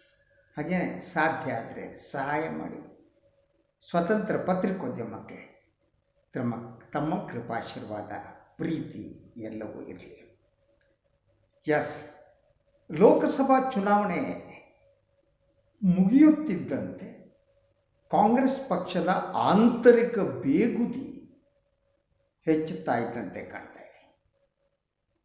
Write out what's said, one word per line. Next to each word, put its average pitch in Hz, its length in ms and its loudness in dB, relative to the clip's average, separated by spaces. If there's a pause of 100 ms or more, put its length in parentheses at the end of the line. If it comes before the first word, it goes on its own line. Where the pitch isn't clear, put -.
(580)
ಹಾಗೇನೆ 147 440 -4
ಸಾಧ್ಯ 156 520 -2
ಆದ್ರೆ - 420 -10
ಸಹಾಯ 147 540 -6
ಮಾಡಿ. - 600 -14 (800)
ಸ್ವತಂತ್ರ 175 480 0
ಪತ್ರಿಕೋದ್ಯಮಕ್ಕೆ - 1300 -6 (640)
ತಮ್ಮ, 117 460 -6 (140)
ತಮ್ಮ 156 340 -4
ಕೃಪಾಶೀರ್ವಾದ, 113 840 -10 (460)
ಪ್ರೀತಿ - 800 -8
ಎಲ್ಲವೂ 110 440 -10
ಇರಲಿ. - 580 -20 (1300)
ಎಸ್, - 440 -2 (800)
ಲೋಕಸಭಾ 262 800 4
ಚುನಾವಣೆ 202 840 -2 (1300)
ಮುಗಿಯುತ್ತಿದ್ದಂತೆ 185 1500 2 (760)
ಕಾಂಗ್ರೆಸ್ 233 580 4
ಪಕ್ಷದ 175 680 -2
ಆಂತರಿಕ 214 840 6
ಬೇಗುದಿ - 1200 -2 (1040)
ಹೆಚ್ಚುತ್ತಾ 151 520 0
ಇದ್ದಂತೆ 110 440 -6
ಕಾಣ್ತಾ - 380 -16
ಇದೆ. - 440 -20 (1000)